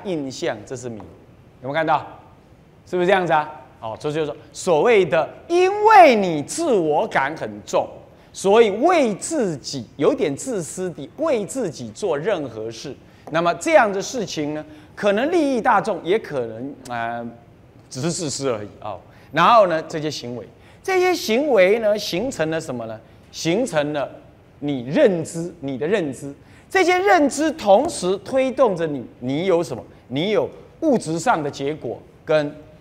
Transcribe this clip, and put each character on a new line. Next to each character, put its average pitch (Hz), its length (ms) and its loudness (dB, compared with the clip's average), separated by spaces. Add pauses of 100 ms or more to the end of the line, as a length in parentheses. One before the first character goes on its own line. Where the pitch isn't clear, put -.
印 156 280 -6
象， 135 240 -4 (100)
这 135 100 -10
是 120 120 -10
名。 110 120 -10
有 - 640 -20
没 127 60 -8
有 139 40 -6
看 160 120 0
到？ 151 200 2 (800)
是 - 100 -6
不 180 60 2
是 175 60 2
这 196 60 6
样 185 120 4
子 165 80 2
啊？ 151 160 2 (300)
哦， 110 200 -10
这 151 120 -4
就 156 100 -2
是 156 40 0
说 143 100 -6 (160)
所 160 300 2
谓 208 240 6
的， 160 220 0 (200)
因 359 240 2 (140)
为 359 300 10
你 175 260 0
自 311 320 -2
我 165 340 2
感 156 300 -2
很 120 120 -8 (160)
重， 151 220 0 (460)
所 202 280 4
以 214 100 6
为 262 440 2
自 220 420 -2
己 123 280 -10 (120)
有 175 160 4
点 185 220 -2
自 196 280 -6
私 185 260 -8
地 151 280 -14
为 262 280 -2
自 233 240 -6
己 123 220 -12
做 160 260 -4
任 160 320 -4
何 110 220 -10
事。 127 240 -14 (360)
那 160 100 0
么 175 140 0
这 320 180 -2
样 240 180 6
的 190 100 -4
事 226 240 -6
情 151 300 -6
呢， 151 100 -10 (300)
可 202 180 0
能 262 180 0
利 294 240 2
益 220 60 -2
大 226 180 2
众， 175 240 -4
也 175 140 0
可 147 300 -6
能， 117 280 -10 (140)
呃， 117 400 -6 (600)
只 131 120 -10
是 165 100 -2
自 151 180 -4
私 135 200 -4
而 107 160 -4
已 - 20 -14 (140)
啊。 101 160 -10 (340)
然 160 140 2
后 214 220 6
呢， 160 200 -2
这 160 140 -8
些 151 80 -4
行 123 260 -10
为， 101 120 -12 (340)
这 370 180 0
些 359 140 4
行 277 380 0
为 202 280 6
呢， 214 180 0
形 208 340 -4
成 160 180 -2
了 160 100 -2
什 135 140 -8
么 117 140 -8
呢？ 110 120 -12 (320)
形 185 340 0
成 151 280 -2
了 139 160 -4 (500)
你 139 280 -4
认 185 360 4
知， 170 360 -8
你 135 180 -8
的 147 100 -4
认 175 240 -2
知。 139 220 -12 (360)
这 381 140 2
些 359 160 4
认 359 300 4
知 302 220 -2
同 220 360 4
时 190 300 -4
推 262 340 -2
动 226 240 2
着 165 120 -4
你， 135 180 -6 (140)
你 139 260 -2
有 170 180 2
什 131 140 -8
么？ 101 60 -14 (240)
你 156 240 -2
有 143 180 2 (320)
物 294 160 4
质 160 220 -4
上 208 220 0
的 143 80 -4
结 139 240 -6
果 127 280 -8 (240)
跟 151 280 2 (280)